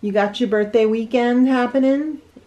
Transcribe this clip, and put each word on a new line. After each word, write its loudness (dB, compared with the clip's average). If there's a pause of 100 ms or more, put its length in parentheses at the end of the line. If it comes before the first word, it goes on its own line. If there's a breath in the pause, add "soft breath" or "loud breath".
You -4
got -2
your 0
birthday 0
weekend 0
happening 0 (260)